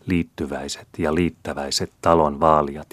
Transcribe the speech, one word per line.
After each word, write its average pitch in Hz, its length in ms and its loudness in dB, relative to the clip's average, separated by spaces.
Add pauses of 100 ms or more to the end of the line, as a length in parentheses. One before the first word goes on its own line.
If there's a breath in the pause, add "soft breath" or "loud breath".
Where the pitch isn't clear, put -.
liittyväiset 71 800 -6 (100)
ja 78 180 0
liittäväiset 78 760 -4 (100)
talon 78 380 4
vaalijat 76 540 2